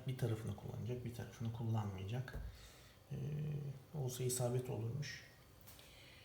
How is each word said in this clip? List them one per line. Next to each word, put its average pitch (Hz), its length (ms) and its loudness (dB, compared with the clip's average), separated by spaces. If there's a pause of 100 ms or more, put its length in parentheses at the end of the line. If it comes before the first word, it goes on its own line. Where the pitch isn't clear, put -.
bir 131 100 0
tarafını 110 380 2
kullanacak, 117 500 -2
bir 113 80 -2
tarafını 113 400 -2
kullanmayacak. 110 880 2 (680)
E, 139 60 0 (760)
olsa 131 300 0
isabet 123 460 4
olurmuş. 117 540 0 (1000)